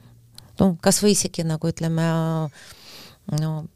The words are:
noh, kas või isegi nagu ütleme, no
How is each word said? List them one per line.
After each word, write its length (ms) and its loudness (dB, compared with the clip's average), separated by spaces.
noh, 220 4
kas 200 2
või 120 6
isegi 300 -4
nagu 240 -2
ütleme, 380 -2
no 120 -2